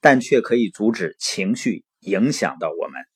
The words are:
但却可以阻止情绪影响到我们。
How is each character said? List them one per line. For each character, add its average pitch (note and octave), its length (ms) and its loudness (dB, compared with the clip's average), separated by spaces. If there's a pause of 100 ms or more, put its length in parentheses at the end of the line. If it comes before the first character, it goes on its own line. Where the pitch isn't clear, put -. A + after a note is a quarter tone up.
但 C#3 180 8
却 B2 220 2
可 A#2+ 140 0
以 A#2 140 2
阻 G#2+ 220 0
止 F#2+ 280 -6
情 G2+ 360 -4
绪 A2 300 -6 (140)
影 G2 320 0
响 E2+ 280 -4
到 E2 100 -4
我 D#2 180 -8
们。 C2+ 160 -16 (120)